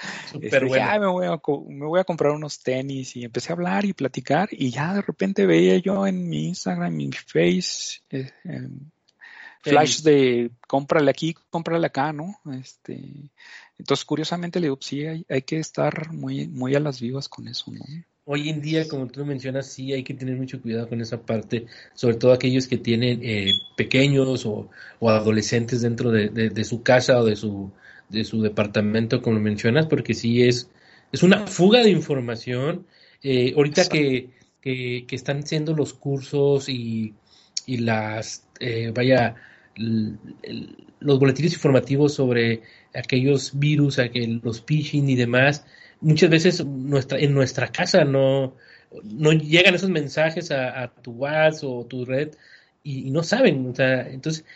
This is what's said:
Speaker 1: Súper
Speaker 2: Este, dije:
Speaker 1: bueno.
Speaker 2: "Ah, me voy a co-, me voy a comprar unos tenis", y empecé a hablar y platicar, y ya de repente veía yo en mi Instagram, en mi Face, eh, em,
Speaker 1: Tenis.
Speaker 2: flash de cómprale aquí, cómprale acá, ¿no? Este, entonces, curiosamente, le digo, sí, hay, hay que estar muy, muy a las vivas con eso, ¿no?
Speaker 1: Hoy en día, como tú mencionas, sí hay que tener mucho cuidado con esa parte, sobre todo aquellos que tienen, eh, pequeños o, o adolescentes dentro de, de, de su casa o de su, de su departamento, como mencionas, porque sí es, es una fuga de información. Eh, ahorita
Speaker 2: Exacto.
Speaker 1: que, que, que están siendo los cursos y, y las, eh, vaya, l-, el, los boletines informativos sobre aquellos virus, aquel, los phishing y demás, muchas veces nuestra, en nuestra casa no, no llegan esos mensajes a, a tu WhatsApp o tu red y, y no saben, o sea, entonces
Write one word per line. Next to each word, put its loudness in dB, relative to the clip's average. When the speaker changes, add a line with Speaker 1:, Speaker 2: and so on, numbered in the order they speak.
Speaker 1:
Súper 0
Speaker 2:
Este, 2
dije: 2
Speaker 1:
bueno. 4
Speaker 2:
"Ah, 0
me 0
voy 0
a -2
co-, -4
me -12
voy 0
a 2
comprar 0
unos -10
tenis", -4
y -12
empecé -8
a -4
hablar -2
y -2
platicar, -2
y -4
ya -4
de 0
repente -2
veía 6
yo 0
en -4
mi -4
Instagram, -4
en -6
mi -6
Face, -2
eh, -8
em, -14
Speaker 1:
Tenis. 4
Speaker 2:
flash -10
de 4
cómprale 2
aquí, -4
cómprale -2
acá, -4
¿no? -12
Este, -16
entonces, -4
curiosamente, -4
le 0
digo, -4
sí, -8
hay, -10
hay -2
que -6
estar -4
muy, -8
muy -4
a 2
las -4
vivas -8
con -16
eso, -12
¿no? -14
Speaker 1:
Hoy -4
en -4
día, -2
como -6
tú -10
mencionas, -6
sí -8
hay -4
que -10
tener -6
mucho -8
cuidado -4
con -6
esa -8
parte, -4
sobre 2
todo 6
aquellos 2
que 0
tienen, 0
eh, -2
pequeños 2
o, -6
o 2
adolescentes 2
dentro 0
de, 2
de, 0
de -2
su -6
casa 4
o 4
de 2
su, -8
de -4
su -4
departamento, 0
como 0
mencionas, 0
porque -2
sí 2
es, 2
es 0
una 6
fuga 6
de 8
información. -2
Eh, 2
ahorita 4
Speaker 2:
Exacto. 0
Speaker 1:
que, 0
que, -6
que -8
están -6
siendo -2
los -2
cursos 0
y, -4
y -4
las, -4
eh, -4
vaya, 4
l-, -2
el, -12
los 2
boletines 2
informativos 2
sobre 0
aquellos 0
virus, 2
aquel, -2
los -6
phishing 0
y 2
demás, 2
muchas 6
veces 4
nuestra, -2
en 4
nuestra 2
casa 4
no, 2
no 2
llegan 4
esos -2
mensajes -2
a, -4
a -8
tu -16
WhatsApp 0
o -6
tu -10
red -2
y, -8
y -4
no 0
saben, 2
o -8
sea, 0
entonces -8